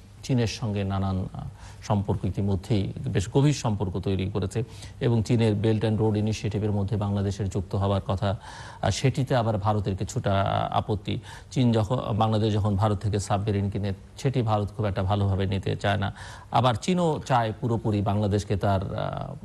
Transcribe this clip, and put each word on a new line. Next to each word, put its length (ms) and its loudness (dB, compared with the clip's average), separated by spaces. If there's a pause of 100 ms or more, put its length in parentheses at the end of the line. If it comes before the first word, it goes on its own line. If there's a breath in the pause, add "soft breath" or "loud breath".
(220)
চীনের 240 2
সঙ্গে 380 -2
নানান, 480 0
আহ, 160 -10 (340 loud breath)
সম্পর্ক 420 0
ইতিমধ্যেই 720 0
বেশ 380 -2
গভীর 180 6
সম্পর্ক 480 -2
তৈরি 300 0
করেছে 320 -2 (380 loud breath)
এবং 220 2
চীনের 320 4
Belt 360 2
and 120 2
Road 120 4
ইনিশিয়েটিভের 580 0
মধ্যে 240 0
বাংলাদেশের 520 0
যুক্ত 260 -4
হওয়ার 320 2
কথা, 300 0 (460 loud breath)
আহ, 80 2
সেটিতে 460 0
আবার 220 2
ভারতের 380 0
কিছুটা 460 0 (300)
আপত্তি। 460 -2 (320 loud breath)
চীন 220 4
যখন, 440 0
বাংলাদেশ 380 2
যখন 220 2
ভারত 260 2
থেকে 180 0
submarine 500 0
কিনে, 220 -2 (260)
সেটি 240 0
ভারত 340 2
খুব 100 0
একটা 160 0
ভালোভাবে 440 2
নিতে 300 -2
চায় 200 0
না। 160 -2 (380 loud breath)
আবার 240 4
চীনও 520 0
চায় 340 2
পুরোপুরি 420 0
বাংলাদেশকে 540 0
তার, 380 0
আহ, 400 -6 (100)